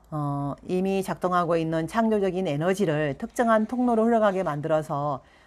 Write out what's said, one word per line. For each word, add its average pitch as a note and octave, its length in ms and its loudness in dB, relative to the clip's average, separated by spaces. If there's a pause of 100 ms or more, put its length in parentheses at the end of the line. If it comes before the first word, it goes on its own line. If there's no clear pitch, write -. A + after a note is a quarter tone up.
어, C#3+ 540 -4
이미 F#3+ 400 -2
작동하고 F3 520 0
있는 D#3+ 320 0
창조적인 G3 600 0
에너지를 D3+ 720 0
특정한 A3+ 500 0
통로로 A#3+ 380 2
흘러가게 G#3+ 360 4
만들어서, D3 800 -2 (260)